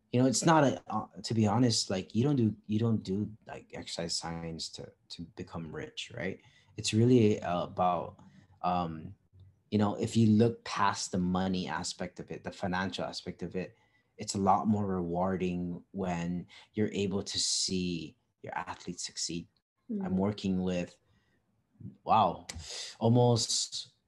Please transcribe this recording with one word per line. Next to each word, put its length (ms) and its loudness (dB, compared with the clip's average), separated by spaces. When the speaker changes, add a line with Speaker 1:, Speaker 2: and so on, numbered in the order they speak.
Speaker 1:
you 80 4
know, 60 4
it's 180 2
not 200 6
a, 240 2
uh, 180 -6
to 120 -4
be 120 4
honest, 440 2
like, 240 -4
you 100 2
don't 120 2
do, 180 2
you 120 0
don't 240 0
do, 260 -2
like, 280 -14
exercise 420 -6
science 540 -8
to, 180 -14
to 120 -12
become 360 -10
rich, 440 -12
right? 240 -6
It's 180 -4
really, 480 6
uh, 220 -2
about, 520 -2
um, 520 -2
you 80 2
know, 180 2
if 200 -2
you 120 6
look 360 6
past 480 -2
the 60 -2
money 500 0
aspect 520 -8
of 100 -14
it, 140 -12
the 60 -10
financial 540 -4
aspect 380 -8
of 140 -6
it, 200 -8
it's 160 -8
a 60 -2
lot 280 4
more 180 2
rewarding 1040 -2
when 560 -4
you're 180 0
able 320 -2
to 140 -6
see 760 -2
your 140 -12
athletes 480 -10
succeed. 440 -8
Speaker 2:
Mm-hmm. 160 -6
Speaker 1:
I'm 100 -2
working 460 0
with, 320 -2
wow, 420 2
almost 880 2